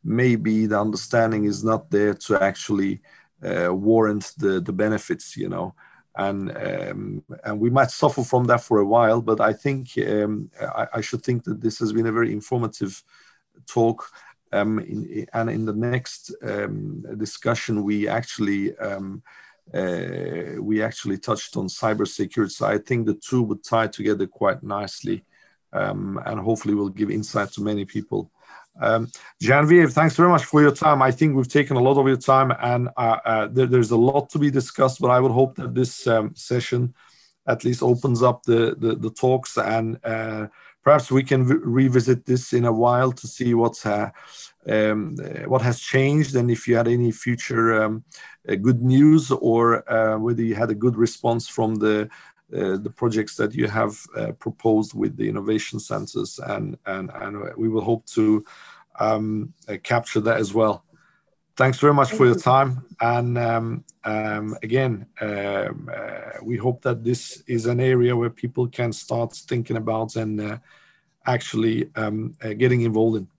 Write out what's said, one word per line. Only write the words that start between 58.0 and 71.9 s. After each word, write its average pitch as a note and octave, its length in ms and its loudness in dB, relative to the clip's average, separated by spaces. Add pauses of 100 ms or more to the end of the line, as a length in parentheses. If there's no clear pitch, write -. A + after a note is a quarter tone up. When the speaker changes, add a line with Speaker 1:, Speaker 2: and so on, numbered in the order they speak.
Speaker 1:
to, G#2+ 380 2 (560)
um, G#2+ 520 -2 (160)
uh, G2+ 140 -8
capture A#2+ 380 -2
that A2+ 180 0
as G2+ 160 -4
well. A2 300 0 (720)
Thanks C3 220 2
very D3 160 6
much C3+ 140 4
Speaker 2:
Thank A3 100 -4
Speaker 1:
for C3 80 8
your A#2 80 6
Speaker 2:
you. F#2 60 -2
Speaker 1:
time, B2+ 440 2 (160)
and, A#2+ 380 0
um, A#2 460 -2 (200)
um, G#2+ 580 -4
again, A#2 440 -2 (140)
um, G2+ 720 -4
uh, G#2+ 500 -12
we A2+ 140 -4
hope B2 260 -2
that A#2 200 -2
this - 460 -4
is A#2 180 -2
an B2 140 0
area B2 340 4
where A#2 160 0
people B2 380 -4
can A#2+ 240 -4
start A#2 400 -6
thinking A#2+ 440 -6
about A2 400 -4
and, G#2+ 240 -4
uh, G#2+ 180 -8 (680)
actually, A2+ 720 -2